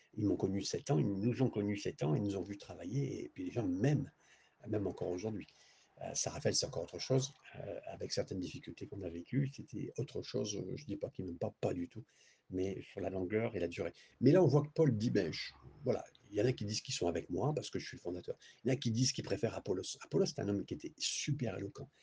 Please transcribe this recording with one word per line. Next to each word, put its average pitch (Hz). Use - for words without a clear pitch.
ils 107
m'ont 92
connu 95
sept -
ans, 156
ils 139
nous 110
ont 123
connus 104
sept 92
ans, 151
ils 110
nous 101
ont 92
vu 101
travailler, 95
et -
puis 92
les 87
gens 113
m'aiment, 104
même 101
encore -
aujourd'hui. 95
Euh, 90
Saint-Raphaël, -
c'est -
encore 85
autre 87
chose, 131
euh, -
avec -
certaines 98
difficultés -
qu'on 98
a 87
vécues, 120
c'était -
autre -
chose, 110
euh, 95
je 98
dis 101
pas -
qu'ils -
m'aiment 85
pas, 107
pas 95
du 87
tout, 110
mais 95
sur -
la 92
longueur 104
et 90
la 85
durée. 85
Mais 127
là, 185
on 156
voit 147
que -
Paul 139
dit, 110
ben, 90
je, -
voilà, 113
il 104
y 104
en 117
a 127
qui 107
disent 107
qu'ils -
sont 87
avec 82
moi 101
parce 98
que 92
je -
suis -
le -
fondateur. 87
Il 117
y -
en -
a 135
qui 123
disent 127
qu'ils -
préfèrent 101
Apollos. 92
Apollos, 180
c'est -
un 101
homme 101
qui -
était -
super 120
éloquent, 101